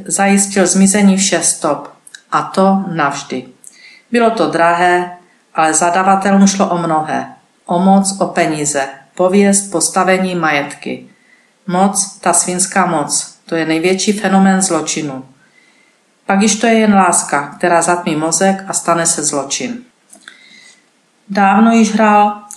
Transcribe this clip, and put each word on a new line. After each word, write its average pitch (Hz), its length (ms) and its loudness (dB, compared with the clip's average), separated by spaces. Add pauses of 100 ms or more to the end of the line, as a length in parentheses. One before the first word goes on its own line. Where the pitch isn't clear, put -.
zajistil 196 640 0
zmizení 190 500 4
všech 180 280 0
stop, - 420 -4 (440)
a 156 100 0
to 190 420 0 (100)
navždy. 139 520 -4 (680)
Bylo 233 180 2
to 160 200 0
drahé, 175 640 0 (440)
ale 160 180 0
zadavatelům 190 760 2
šlo 190 220 0
o 175 80 -2
mnohé. 147 500 -4 (380)
O 175 140 -2
moc, 190 400 2
o 175 60 0
peníze, 147 640 -2 (280)
pověst, 196 560 2
postavení, 185 640 -2
majetky. 143 720 -6 (640)
Moc, 196 540 -2
ta 175 120 0
svinská 180 520 -2
moc, 156 500 -4 (100)
to 170 100 -6
je 160 100 -2
největší 180 480 0
fenomén 190 480 2
zločinu. 151 640 -4 (1000)
Pak 196 160 0
již 220 140 2
to 233 120 0
je 226 60 4
jen 214 220 2
láska, 170 640 0
která 175 240 2
zatmí 170 340 -2
mozek 190 520 -2
a 165 60 -10
stane 170 320 -2
se 156 180 -2
zločin. 135 540 -6 (1500)
Dávno 202 420 4
již 226 220 4
hrál 208 400 4 (240)